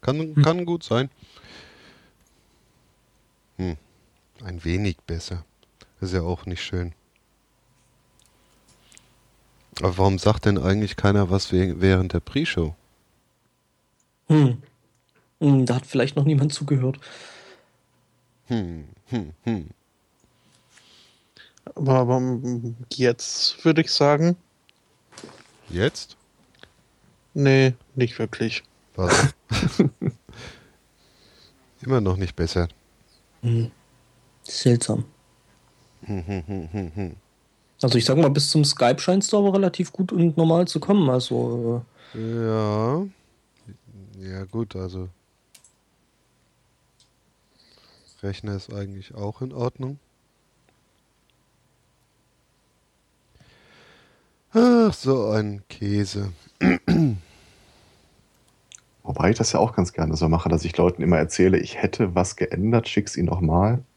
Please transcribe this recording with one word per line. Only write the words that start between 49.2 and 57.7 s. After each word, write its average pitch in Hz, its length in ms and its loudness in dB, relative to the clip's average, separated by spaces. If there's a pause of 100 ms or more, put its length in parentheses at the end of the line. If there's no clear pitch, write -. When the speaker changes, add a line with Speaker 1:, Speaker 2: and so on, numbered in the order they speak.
Speaker 1:
in 131 120 -10
Ordnung. 131 460 -8 (4000)
Ach, 233 400 6
so 127 360 0
ein 104 380 -2
Käse. 101 640 -2 (280)
<clears throat> 165 580 2 (1900)